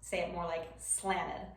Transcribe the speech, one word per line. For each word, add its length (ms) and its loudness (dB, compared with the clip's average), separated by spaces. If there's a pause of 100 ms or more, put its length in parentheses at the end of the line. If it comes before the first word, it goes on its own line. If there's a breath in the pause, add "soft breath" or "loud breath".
say 200 -2
it 120 2
more 140 0
like 200 0 (120)
slanted 680 0 (100)